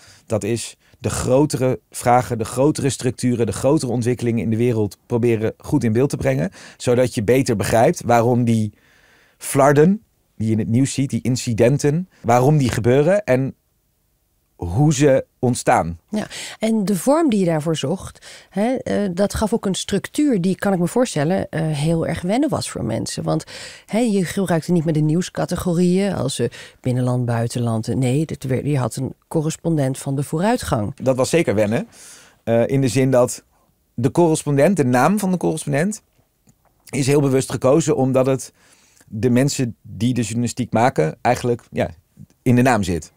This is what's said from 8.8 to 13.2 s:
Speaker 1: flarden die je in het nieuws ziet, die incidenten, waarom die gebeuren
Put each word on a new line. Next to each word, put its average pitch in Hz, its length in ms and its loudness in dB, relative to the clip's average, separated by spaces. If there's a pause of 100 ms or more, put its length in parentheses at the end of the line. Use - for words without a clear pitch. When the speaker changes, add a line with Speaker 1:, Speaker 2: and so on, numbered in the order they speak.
Speaker 1:
flarden 147 640 4 (340)
die 110 120 -4
je 110 60 2
in 110 60 0
het 98 80 -2
nieuws 123 260 2
ziet, 139 160 -2
die 117 120 -4
incidenten, 131 880 0 (120)
waarom 127 360 4
die 131 120 2
gebeuren 143 540 2